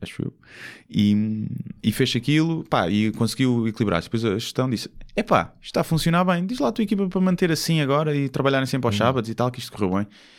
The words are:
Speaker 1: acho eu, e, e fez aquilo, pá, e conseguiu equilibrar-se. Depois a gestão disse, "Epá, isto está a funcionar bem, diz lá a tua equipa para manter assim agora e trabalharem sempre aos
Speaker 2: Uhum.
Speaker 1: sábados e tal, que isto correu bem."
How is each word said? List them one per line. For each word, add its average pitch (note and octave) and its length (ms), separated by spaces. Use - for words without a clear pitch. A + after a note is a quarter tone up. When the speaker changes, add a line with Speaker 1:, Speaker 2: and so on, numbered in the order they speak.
Speaker 1:
acho - 220
eu, - 100
e, G#2+ 560
e G#2+ 80
fez - 240
aquilo, D#3 520
pá, G#2 220
e G#2 220
conseguiu A#2 560
equilibrar-se. G#2 400
Depois A#2 180
a G#2+ 80
gestão A#2+ 340
disse, A#2 220
"Epá, - 460
isto - 40
está - 160
a - 20
funcionar E3 420
bem, F3+ 220
diz A#3+ 100
lá C4+ 120
a - 20
tua A3 120
equipa G3 240
para F#3 140
manter F3+ 300
assim D#3+ 300
agora D3 340
e C#3 140
trabalharem C3+ 360
sempre B2+ 220
aos G#2+ 80
Speaker 2:
Uhum. G#2 100
Speaker 1:
sábados A#2+ 240
e A2+ 60
tal, B2 160
que - 80
isto - 120
correu F#2 240
bem." G2+ 120